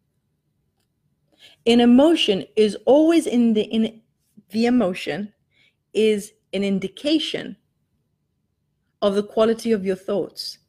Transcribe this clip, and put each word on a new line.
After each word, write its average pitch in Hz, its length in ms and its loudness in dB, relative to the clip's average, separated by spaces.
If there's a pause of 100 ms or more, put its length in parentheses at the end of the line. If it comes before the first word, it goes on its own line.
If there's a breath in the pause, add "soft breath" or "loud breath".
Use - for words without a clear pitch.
(1700 soft breath)
An 240 140 4
emotion 247 720 4
is 214 220 0 (100)
always 311 400 4
in 233 280 0
the, 214 100 0
in 220 360 -6 (500)
the 226 160 -2
emotion 202 680 -4 (580)
is 214 400 -2 (200)
an 196 100 -4
indication 196 920 -4 (1500)
of 202 140 -2
the 202 60 0
quality 226 500 -2
of 190 120 -2
your 185 120 -4
thoughts. - 640 -10 (100)